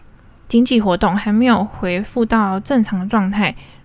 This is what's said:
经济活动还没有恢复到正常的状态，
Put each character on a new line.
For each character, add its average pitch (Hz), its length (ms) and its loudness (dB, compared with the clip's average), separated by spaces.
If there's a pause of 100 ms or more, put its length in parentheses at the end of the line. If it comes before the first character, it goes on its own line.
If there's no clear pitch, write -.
(480)
经 233 160 4
济 247 160 2
活 196 160 2
动 190 220 0
还 208 160 -2
没 233 120 2
有 214 180 4
恢 185 400 -4
复 233 200 -2
到 208 360 0
正 233 240 0
常 196 160 -4
的 185 80 -4
状 202 240 0
态， 202 240 -2 (300)